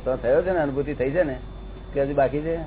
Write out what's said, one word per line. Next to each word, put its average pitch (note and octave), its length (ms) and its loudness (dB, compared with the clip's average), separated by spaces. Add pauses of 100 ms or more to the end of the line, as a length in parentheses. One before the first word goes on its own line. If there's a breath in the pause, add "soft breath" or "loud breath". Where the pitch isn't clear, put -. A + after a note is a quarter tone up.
તો B2+ 120 0
થયો C3+ 260 4
છે F#3 80 0
ને, F3+ 80 2
અનુભૂતિ C#3+ 360 0
થઈ C3+ 160 0
છે F3 120 2
ને, C3+ 160 0 (560)
કે C#3 80 2
હજુ C#3+ 120 0
બાકી C#3 260 4
છે? E3 160 -2 (100)